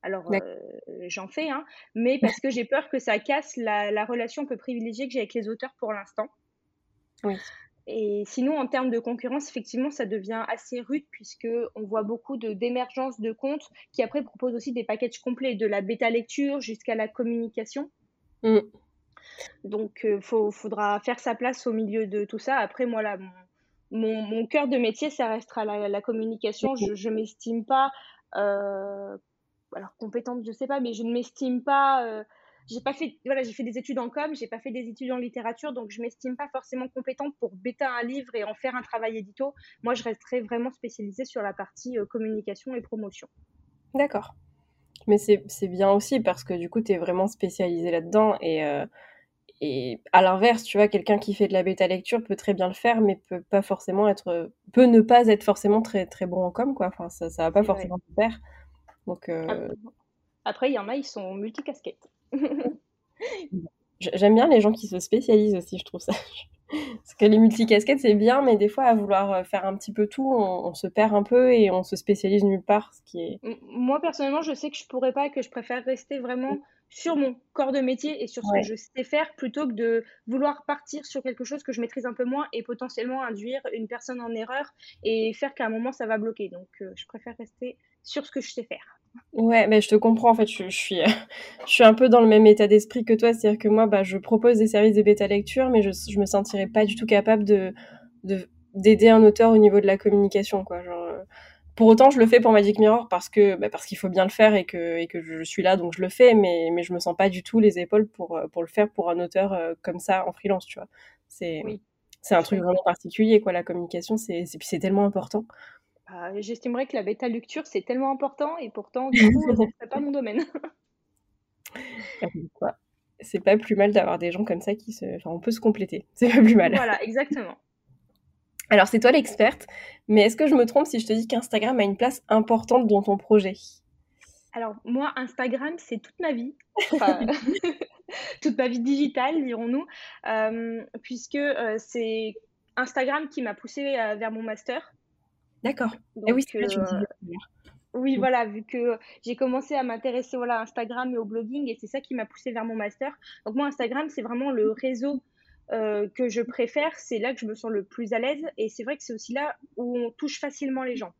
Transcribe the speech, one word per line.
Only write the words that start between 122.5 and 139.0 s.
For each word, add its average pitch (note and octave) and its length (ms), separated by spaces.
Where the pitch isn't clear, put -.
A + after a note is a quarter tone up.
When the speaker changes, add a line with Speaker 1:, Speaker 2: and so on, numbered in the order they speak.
Speaker 2:
quoi, - 240
c'est G#3 200
pas G3+ 180
plus A3 180
mal G3+ 160
d'avoir F3+ 280
des F3 120
gens F3+ 140
comme F3+ 160
ça G3+ 140
qui A3+ 180
se, - 120
enfin, E3+ 140
on E3+ 80
peut A#3 120
se A3+ 80
compléter, G#3+ 500
<laughs> - 40
c'est A#3+ 160
pas A#3+ 120
plus A3+ 140
mal. E3+ 200
Speaker 1:
Voilà, A3 280
exactement. B3+ 540
Speaker 2:
Alors, G3 160
c'est A3+ 120
toi A#3+ 120
l'experte, C4 560
mais G#3+ 160
est-ce A3+ 140
que D#4 100
je C#4+ 80
me A#3+ 100
trompe C#4+ 220
si A#3+ 120
je A3+ 60
te C4 80
dis A3+ 140
qu'Instagram A#3 520
a G#3 40
une G3 140
place B3 320
importante A3+ 580
dans G3+ 160
ton G3+ 140
projet ? G3 360
Speaker 1:
Alors, A3+ 220
moi, C4+ 320
Instagram, B3+ 600
c'est A3 240
toute - 180
ma D#4+ 140
vie. A#3+ 220
Enfin, G#3+ 340
<laughs> D4+ 1120
toute B3 160
ma B3+ 100
vie A#3+ 120
digitale, C#4 640